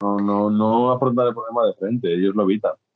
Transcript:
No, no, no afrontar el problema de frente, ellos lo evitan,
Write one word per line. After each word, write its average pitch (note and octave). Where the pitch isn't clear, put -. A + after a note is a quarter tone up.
No, G2+
no, G2+
no A2
afrontar B2
el A2+
problema A#2
de F#2
frente, G2
ellos F#2+
lo G#2
evitan, F#2+